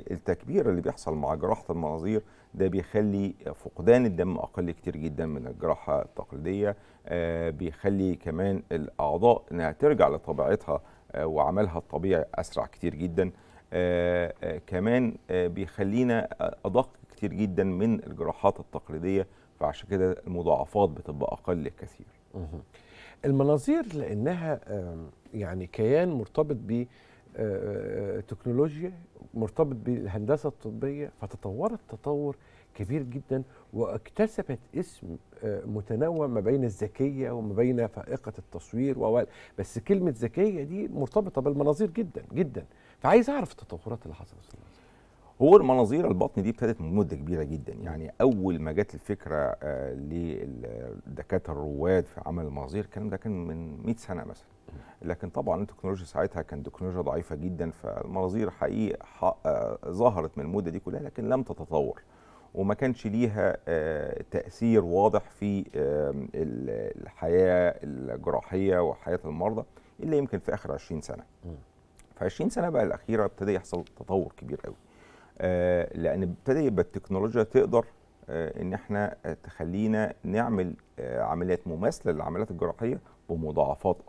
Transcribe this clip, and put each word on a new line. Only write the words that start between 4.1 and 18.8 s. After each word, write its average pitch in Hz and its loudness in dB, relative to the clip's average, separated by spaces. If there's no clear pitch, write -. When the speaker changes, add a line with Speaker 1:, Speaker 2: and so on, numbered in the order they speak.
Speaker 1:
أقل - -4
كتير - -8
جدًا 78 -4
من 71 -6
الجراحة 76 -2
التقليدية، 98 -4
آه، 82 -2
بيخلي 90 0
كمان 87 -2
الأعضاء 85 2
إنها 82 -2
ترجع 113 6
لطبيعتها، 76 0
آه، 76 -2
وعملها 80 2
الطبيعي 80 0
أسرع - -4
كتير - -4
جدًا، 87 0
آه، 87 2
آه، 85 -4
كمان، 113 2
آه، 90 2
بيخلينا 101 0
أدق 95 2
كتير 101 -4
جدًا 95 2
من 98 0
الجراحات 80 0
التقليدية، 87 -2